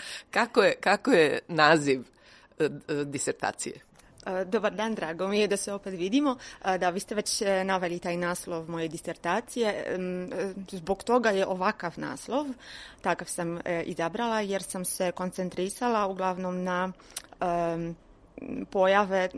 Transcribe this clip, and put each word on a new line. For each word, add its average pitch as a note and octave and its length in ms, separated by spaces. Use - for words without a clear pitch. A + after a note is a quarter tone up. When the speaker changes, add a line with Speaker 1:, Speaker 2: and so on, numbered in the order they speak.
Speaker 1:
Kako - 320
je, E3+ 120
kako - 360
je D3+ 360
naziv, D3+ 540
e, D#3+ 60
e, C#3+ 400
disertacije? - 840
Speaker 2:
E, F#3+ 180
dobar F#3+ 280
dan, G#3+ 220
drago E3+ 320
mi G#3 120
je G#3 80
da G3 100
se G3+ 160
opet G3 200
vidimo. B3 420
E, F#3 120
da, F3+ 120
vi F3 100
ste - 160
već, - 260
e, G3 220
naveli F3+ 360
taj F3 180
naslov F3 520
moje E3 180
disertacije. F#3 1000
Em, F3+ 460
e, F#3 200
zbog F#3+ 320
toga A#3 260
je F#3+ 180
ovakav F#3 480
naslov, D#3 520
takav F3 260
sam, E3+ 380
e, E3+ 180
izabrala, G#3+ 580
jer G3 220
sam F#3 220
se F3+ 260
koncentrisala F#3+ 960
uglavnom F#3 560
na, F#3 280
em, E3+ 560
pojave F#3+ 680